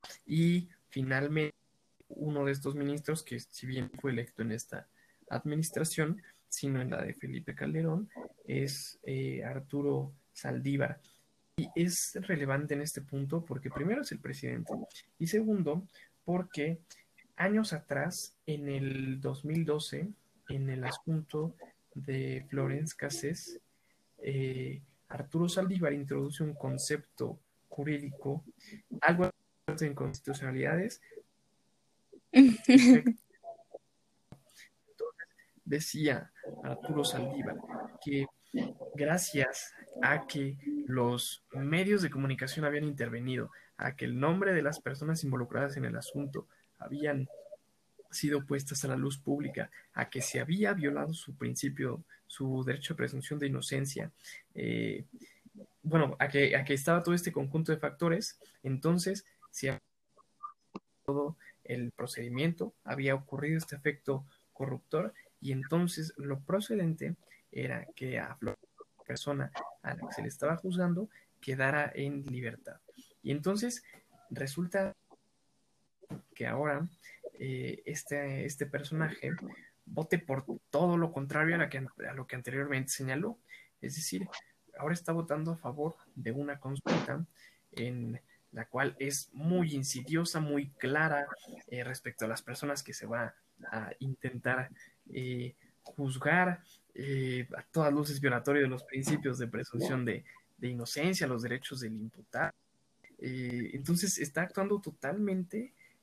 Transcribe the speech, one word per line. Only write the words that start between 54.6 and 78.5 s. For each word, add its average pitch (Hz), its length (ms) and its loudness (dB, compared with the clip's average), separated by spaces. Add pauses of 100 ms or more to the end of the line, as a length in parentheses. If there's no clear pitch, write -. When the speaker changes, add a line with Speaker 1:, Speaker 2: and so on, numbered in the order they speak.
Speaker 1:
bueno, 156 360 4
a 143 80 2
que, 139 280 6
a 139 80 4
que 143 100 2
estaba 170 300 4
todo 175 100 4
este 175 180 2
conjunto 151 400 0
de 151 60 4
factores, 165 640 0 (240)
entonces 170 640 2 (260)
se - 180 -2
había - 120 -4 (1200)
todo 143 320 -2 (260)
el 120 280 -4
procedimiento, 131 840 -2 (100)
había 135 300 2
ocurrido 143 460 -2
este 156 160 -8
efecto 139 500 -2 (280)
corruptor, - 600 -4 (280)
y 139 100 -4
entonces 160 680 0
lo 139 220 -4
procedente 170 760 0 (360)
era 127 340 -4 (100)
que 127 240 -4
a 120 160 -8
Flor, - 220 -4 (500)
persona 135 440 -2 (300)
a - 140 -4
la - 120 -8
que - 60 -8
se - 80 -6
le - 60 -4
estaba 156 300 0
juzgando, 180 520 0 (320)
quedara 135 540 2
en 139 320 -2
libertad. 123 520 -6 (440)
Y 139 80 -2
entonces 208 520 0 (460)
resulta 175 680 -2 (1400)
que 117 100 -6
ahora, 143 420 0 (520)
eh, 127 460 -4
este, 143 600 -4
este 147 220 -4